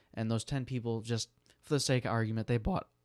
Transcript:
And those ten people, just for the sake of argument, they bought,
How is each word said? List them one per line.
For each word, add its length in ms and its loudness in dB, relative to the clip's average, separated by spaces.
And 160 -2
those 140 0
ten 220 -4
people, 360 -4
just 280 -2
for 100 -2
the 60 4
sake 260 2
of 60 0
argument, 360 0
they 100 4
bought, 320 -2